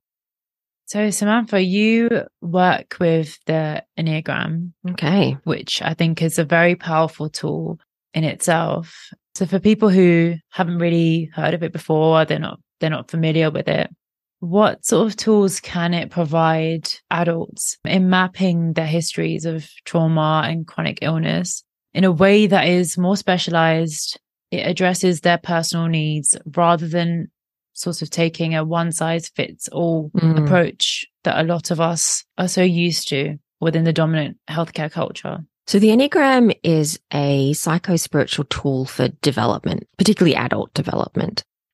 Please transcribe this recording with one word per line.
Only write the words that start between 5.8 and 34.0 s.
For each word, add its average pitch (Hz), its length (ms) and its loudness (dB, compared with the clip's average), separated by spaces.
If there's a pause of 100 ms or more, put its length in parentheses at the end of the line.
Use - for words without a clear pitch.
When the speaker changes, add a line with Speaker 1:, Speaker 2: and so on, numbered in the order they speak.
Speaker 1:
I 160 120 -2
think 165 260 0
is 165 160 -2
a 170 80 2
very 170 300 2
powerful 160 540 -2
tool 160 500 -8 (340)
in 160 120 -2
itself. 165 840 -4 (280)
So 185 100 -2
for 190 140 -2
people 214 280 4
who 170 460 4 (140)
haven't 175 300 -4
really 165 540 0
heard 156 220 -2
of 165 80 -4
it 165 100 -4
before, 160 520 2
they're 156 160 -4
not, - 180 -8 (220)
they're 160 100 0
not 131 180 -6
familiar 160 440 0
with 147 160 -4
it, 156 200 0 (520)
what 190 440 0
sort 220 220 2
of 208 80 -4
tools 202 460 2
can 175 340 -4
it 170 160 -4
provide 160 800 0 (240)
adults 165 720 -4
in 185 260 2
mapping 185 600 0
their 160 160 -2
histories 160 560 -2
of 160 260 -8 (140)
trauma 160 640 2
and 160 200 -4
chronic - 360 -6
illness 160 600 -2 (320)
in 190 80 2
a 190 80 6
way 196 380 6
that 165 180 4
is 180 320 0
more 185 180 2
specialized? 165 1040 0 (320)
It - 160 -4
addresses 180 540 0
their 175 180 2
personal 165 480 -2
needs 156 500 -2 (200)
rather 170 320 2
than 170 420 -2 (420)
sort - 300 -8
of 151 80 -8
taking 165 440 -2
a 156 100 0
one-size-fits-all 165 1500 -4
Speaker 2:
Mm. 160 340 2
Speaker 1:
approach - 600 0 (180)
that - 140 0
a 165 80 0
lot 170 240 -4
of 160 100 -2
us 165 440 -2 (120)
are 180 120 -2
so 185 140 0
used 170 460 0
to 151 300 -4 (200)
within 165 260 0
the 165 80 2
dominant 156 440 0 (140)